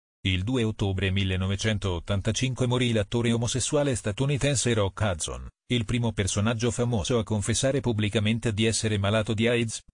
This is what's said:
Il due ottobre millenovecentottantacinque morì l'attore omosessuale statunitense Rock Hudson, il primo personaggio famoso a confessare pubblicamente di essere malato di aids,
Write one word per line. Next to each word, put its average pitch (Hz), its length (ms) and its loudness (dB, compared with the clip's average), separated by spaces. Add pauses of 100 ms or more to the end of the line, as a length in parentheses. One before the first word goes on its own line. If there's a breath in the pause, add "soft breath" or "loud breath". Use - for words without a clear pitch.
(240)
Il 92 200 2
due 123 180 0
ottobre 98 480 0
millenovecentottantacinque 98 1600 -2
morì 120 240 0
l'attore 117 400 0
omosessuale 123 640 0
statunitense 135 760 0
Rock 101 280 0
Hudson, 65 480 -4 (240)
il 120 120 2
primo 117 280 0
personaggio 107 580 0
famoso 120 480 0
a 107 60 0
confessare 120 560 0
pubblicamente 110 760 0
di 110 100 2
essere 107 340 0
malato 107 360 2
di 113 140 2
aids, 117 320 0 (140)